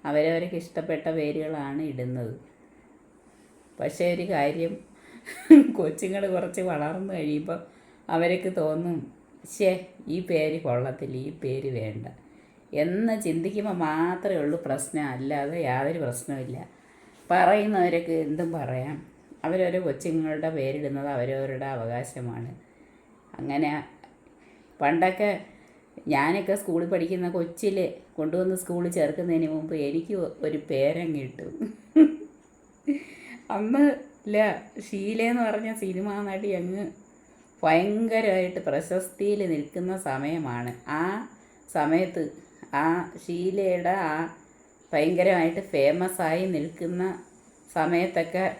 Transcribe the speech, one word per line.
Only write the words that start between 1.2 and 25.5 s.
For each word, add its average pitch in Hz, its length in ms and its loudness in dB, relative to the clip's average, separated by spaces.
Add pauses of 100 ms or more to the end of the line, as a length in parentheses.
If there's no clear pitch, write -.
ഇടുന്നത്. 123 420 -6 (1400)
പക്ഷേ 151 260 -2 (100)
ഒരു 175 200 -4
കാര്യം, 156 400 0 (1040)
കൊച്ചുങ്ങൾ 185 440 -2 (120)
കുറച്ച് 175 380 -2
വളർന്നു 175 420 -4
കഴിയുമ്പോൾ 160 460 -2 (560)
അവർക്ക് 180 440 2
തോന്നും, 160 380 -2 (540)
"ശ്ശേ, 190 200 4 (360)
ഈ 165 100 -4 (120)
പേര് 156 360 2
കൊള്ളത്തില്ല, 131 500 -2 (120)
ഈ 151 40 -10 (120)
പേര് 135 260 -4 (100)
വേണ്ട" 110 260 -8 (760)
എന്ന് 214 320 2 (100)
ചിന്തിക്കുമ്പോൾ 190 520 -2 (100)
മാത്രമേ 180 560 0
ഉള്ളൂ 147 140 0 (100)
പ്രശ്നം, - 380 -2 (100)
അല്ലാതെ 143 420 -2 (100)
യാതൊരു 139 380 0
പ്രശ്നവുമില്ല. 127 540 -6 (720)
പറയുന്നവരൊക്കെ 180 840 4 (120)
എന്തും 165 260 -2
പറയാം. 135 440 -4 (480)
അവരവരെ 180 420 2
കൊച്ചുങ്ങളുടെ 156 680 -2
പേരിടുന്നത് 143 600 -2
അവരവരുടെ 135 580 -2
അവകാശമാണ്. 120 760 -6 (880)
അങ്ങനെ 143 320 -2 (1080)
പണ്ടൊക്കെ 185 500 2 (840)